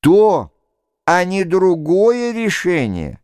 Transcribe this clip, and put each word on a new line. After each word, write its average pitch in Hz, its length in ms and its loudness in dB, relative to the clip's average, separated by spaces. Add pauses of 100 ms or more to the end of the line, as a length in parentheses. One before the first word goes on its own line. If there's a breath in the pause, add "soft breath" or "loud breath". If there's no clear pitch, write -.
То, 180 500 2 (540)
а 180 200 2
не 185 200 -4
другое 185 880 0
решение 139 920 -4